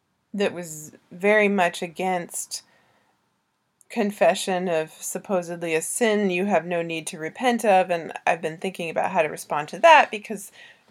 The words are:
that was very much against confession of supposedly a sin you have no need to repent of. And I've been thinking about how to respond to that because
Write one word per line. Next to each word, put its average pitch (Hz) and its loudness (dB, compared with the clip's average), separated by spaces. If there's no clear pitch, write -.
that 202 0
was 156 -12
very 208 4
much 185 2
against 180 -4
confession 190 0
of 160 -2
supposedly 175 -6
a 160 2
sin 208 0
you 180 0
have 170 0
no 175 -2
need 165 -6
to 175 -12
repent 226 -2
of. 185 4
And 170 -4
I've 165 0
been 165 -6
thinking 180 -8
about 165 -2
how 180 2
to 151 2
respond 151 -6
to 175 -12
that 311 8
because 208 -10